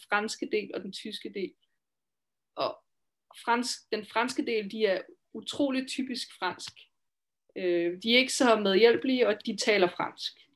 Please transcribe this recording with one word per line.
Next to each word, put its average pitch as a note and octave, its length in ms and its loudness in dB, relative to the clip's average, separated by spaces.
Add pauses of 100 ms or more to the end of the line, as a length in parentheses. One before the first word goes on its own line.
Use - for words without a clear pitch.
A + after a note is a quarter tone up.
franske G#3 440 -2
del G#3+ 220 -4
og - 80 -6
den G3+ 100 -12
tyske - 420 -12
del. F#3+ 180 -8 (1040)
Og - 220 -4 (680)
fransk, A#3+ 480 -4
den G#3+ 140 -6
franske B3 400 -2
del, G#3+ 240 -2
de A3 160 0
er F#3 160 0 (300)
utroligt C4 560 -2
typisk B3+ 400 -8 (100)
fransk. - 340 -6 (840)
Øh, F3 460 0
de A3+ 120 4
er B3 40 8
ikke C4 140 4
så A#3+ 240 6
medhjælpelige, A3+ 720 4
og G#3+ 180 -2
de G#3+ 100 -4
taler G3+ 320 2
fransk. - 440 -8 (240)